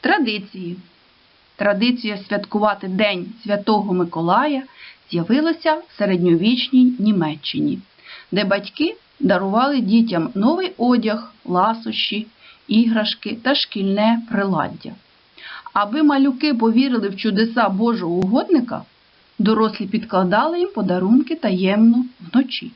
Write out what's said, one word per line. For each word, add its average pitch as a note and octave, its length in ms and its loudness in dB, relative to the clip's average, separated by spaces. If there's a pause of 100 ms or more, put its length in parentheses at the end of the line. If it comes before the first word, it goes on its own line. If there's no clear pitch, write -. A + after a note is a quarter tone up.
Традиції. G#3 760 -4 (800)
Традиція G#3 640 0 (100)
святкувати G3+ 600 -2
День F#3+ 380 -2 (160)
Святого G3+ 520 0
Миколая F3+ 680 0 (480)
з'явилася D#4 640 0
в D#4 100 -8 (140)
середньовічній G#3 1000 2
Німеччині, E3 800 -2 (540)
де G3+ 120 0
батьки G3+ 520 -2 (240)
дарували G3+ 600 2
дітям F#3+ 540 2
новий D#4+ 440 0
одяг, A3 540 0 (120)
ласощі, G#3+ 800 -2 (420)
іграшки A3 760 0
та C4+ 120 0
шкільне G#3+ 760 0
приладдя. F#3 600 -4 (800)
Аби G#3 300 0
малюки C#4+ 520 2
повірили A3+ 540 2
в G3 80 -6
чудеса A3 520 0
Божого F#3+ 460 -2
угодника, A#3 680 0 (560)
дорослі A3 480 0
підкладали A3 720 0
їм F4+ 160 0
подарунки G#3 640 2
таємно G#3+ 680 2 (280)
вночі. - 440 -2